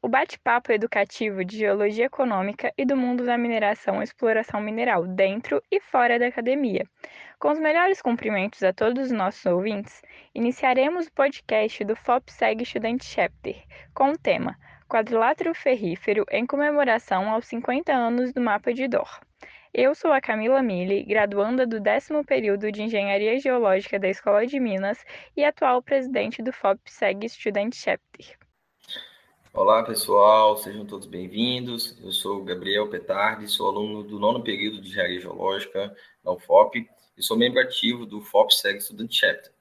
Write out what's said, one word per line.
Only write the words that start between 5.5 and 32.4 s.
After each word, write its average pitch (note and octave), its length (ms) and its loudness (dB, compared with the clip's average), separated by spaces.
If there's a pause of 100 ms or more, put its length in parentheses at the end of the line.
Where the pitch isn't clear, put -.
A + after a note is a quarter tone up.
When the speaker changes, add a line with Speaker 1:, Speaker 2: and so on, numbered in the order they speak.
Speaker 1:
e G4 100 0
fora A#3+ 380 2
da B3 100 2
academia. B3 600 -2 (500)
Com D4 140 0
os D#4 80 0
melhores E4+ 420 2
cumprimentos G#3+ 600 -2
a F#3 100 2
todos B3 340 0
os B3+ 40 -2
nossos G3+ 340 -2
ouvintes, G3+ 560 -2 (320)
iniciaremos C4 720 0
o - 60 -20
podcast A3 720 0
do G#3+ 120 -2
fopseg A3+ 680 -2
Student A#3 380 -4
Chapter, - 600 -4 (300)
com C4+ 180 2
o E4 60 -4
tema - 400 -2 (320)
Quadrilátero A#3 640 0
Ferrífero G#3 800 0
em A3 140 0
comemoração B3+ 840 0
aos A3 160 -2
cinquenta B3+ 480 -2
anos B3 400 0
do B3 80 -2
Mapa A#3 320 0
de C4 140 -2
Dor. - 320 -2 (520)
Eu B3+ 220 4
sou E4 180 0
a C4+ 80 4
Camila A#3 440 0
Mille, G3 400 0
graduanda G#3+ 640 0
do A3+ 120 -4
décimo C4+ 460 0
período G#3+ 460 0
de G#3 100 -8
Engenharia G#3 580 0
Geológica G#3 600 0
da F#3+ 100 0
Escola G#3 380 2
de C#4 120 -4
Minas G3+ 380 -2 (400)
e C#4+ 60 2
atual C4+ 400 2
presidente B3 580 -2
do A#3+ 100 -4
fopseg G3+ 800 -2
Student G#3 460 -4
Chapter. - 600 -6 (1160)
Speaker 2:
Olá, G#2+ 300 4
pessoal, G#2+ 720 6
sejam G#2 300 -10
todos F#2+ 200 -14
bem-vindos. A2+ 960 -6
Eu F#2 80 -12
sou G2 300 -4